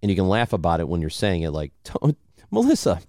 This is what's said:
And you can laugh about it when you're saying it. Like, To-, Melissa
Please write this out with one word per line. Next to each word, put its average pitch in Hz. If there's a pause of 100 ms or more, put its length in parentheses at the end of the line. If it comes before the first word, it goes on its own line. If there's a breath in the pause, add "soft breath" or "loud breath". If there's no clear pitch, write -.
And 104
you 95
can 92
laugh 113
about 85
it 82
when 85
you're 78
saying 90
it. 82
Like, 76 (120)
To-, - (340 soft breath)
Melissa 220